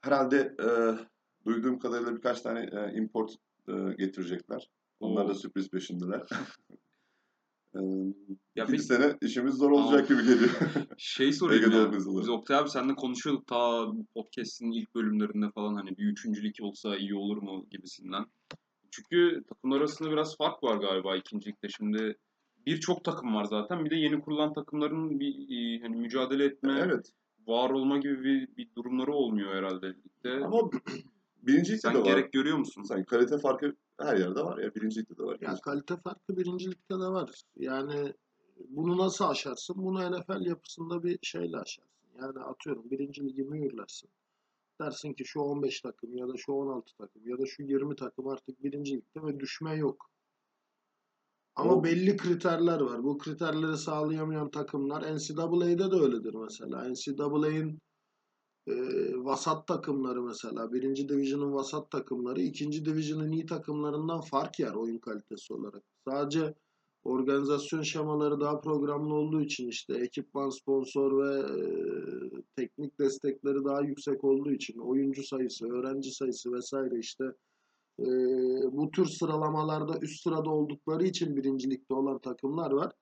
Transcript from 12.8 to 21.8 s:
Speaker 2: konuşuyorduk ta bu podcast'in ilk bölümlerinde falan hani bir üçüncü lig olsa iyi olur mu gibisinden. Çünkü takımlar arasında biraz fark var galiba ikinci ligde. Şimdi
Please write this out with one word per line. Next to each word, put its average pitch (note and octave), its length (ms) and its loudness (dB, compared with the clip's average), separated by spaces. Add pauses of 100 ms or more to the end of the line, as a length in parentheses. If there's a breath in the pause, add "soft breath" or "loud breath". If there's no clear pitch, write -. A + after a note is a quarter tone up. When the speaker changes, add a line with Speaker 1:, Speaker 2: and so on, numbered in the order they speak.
Speaker 2:
konuşuyorduk C3 520 -2
ta A#2+ 400 2 (100)
bu A2 180 -6
podcast'in A#2 580 -6
ilk A2+ 220 -6
bölümlerinde G#2 560 2
falan G#2 240 -2
hani F#2+ 220 -6
bir G2+ 80 -4
üçüncü G#2 400 -2
lig G#2+ 160 -2
olsa G2+ 360 -4
iyi G2+ 180 -2
olur G2+ 220 -2
mu F#2+ 340 -8
gibisinden. F#2+ 540 -8 (680)
Çünkü F3 580 4
takımlar C3+ 300 0
arasında D3+ 320 0
biraz D#3 260 0
fark - 260 -2
var A2+ 140 2
galiba F#2+ 400 0
ikinci G#2 340 -6
ligde. G#2 180 -10
Şimdi G#2+ 480 -2 (500)